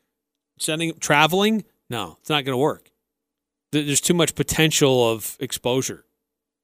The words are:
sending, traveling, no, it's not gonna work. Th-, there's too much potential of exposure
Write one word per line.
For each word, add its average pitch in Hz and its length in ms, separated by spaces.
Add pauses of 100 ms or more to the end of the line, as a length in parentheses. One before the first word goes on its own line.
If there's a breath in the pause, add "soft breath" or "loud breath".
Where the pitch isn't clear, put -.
(600)
sending, 165 400
traveling, 185 640 (260)
no, 101 300
it's - 100
not 147 140
gonna 131 140
work. 131 320 (840)
Th-, 147 120
there's 143 160
too - 140
much 165 220
potential 135 760
of 113 300
exposure 123 640 (600)